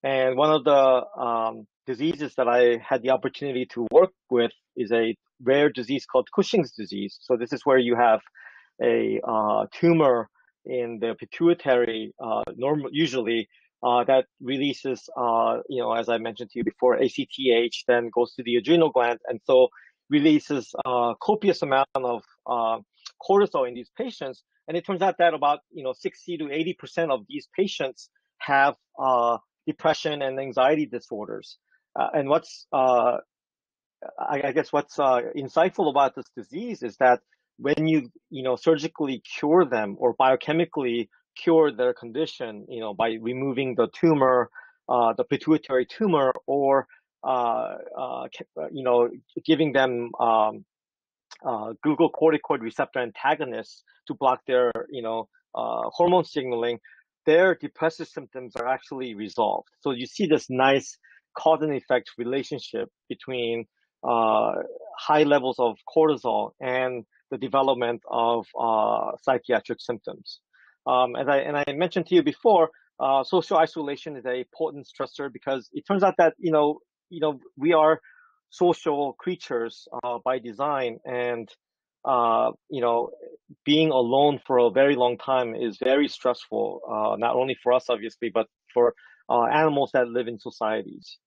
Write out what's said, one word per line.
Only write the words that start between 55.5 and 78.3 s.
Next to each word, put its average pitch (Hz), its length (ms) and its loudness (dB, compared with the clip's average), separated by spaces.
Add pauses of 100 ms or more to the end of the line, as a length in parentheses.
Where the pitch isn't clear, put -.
uh, 117 360 -4
hormone 175 340 2
signaling, 120 540 -4 (480)
their 170 280 4
depressive 160 540 -6
symptoms 127 480 -16
are 123 120 -6
actually 131 460 -6
resolved. 104 540 -4 (120)
So 143 100 -4
you 123 160 -6
see - 200 -4
this 151 220 0
nice 135 480 0 (400)
cause 160 240 2
and 151 140 -2
effect 127 420 -2
relationship 120 720 -6 (220)
between, 117 560 -6 (360)
uh, 110 500 2 (460)
high 151 260 2
levels 131 340 2
of 117 180 0 (180)
cortisol 120 680 0
and 127 440 -4 (260)
the 135 60 -6
development 123 640 0 (100)
of, 117 360 0 (120)
uh, 110 520 0 (120)
psychiatric 120 600 -2
symptoms. - 580 -12 (460)
Um, 127 300 2
as 131 100 -4
I, 143 120 2
and 147 180 -4
I 143 160 -2
mentioned 170 340 -2
to - 80 -2
you 170 80 8
before, 165 480 2 (300)
uh, 135 240 2
social 180 320 0
isolation 151 600 -2
is 117 80 -16
a 127 200 -4 (120)
potent 151 300 -8
stressor - 460 -10
because 135 400 -6
it - 120 -10
turns 196 200 2
out 185 140 4
that, 165 200 6
you 170 140 -2
know, 151 260 2 (320)
you 175 80 -14
know, 147 220 -2 (160)
we 147 160 0
are 156 280 4 (500)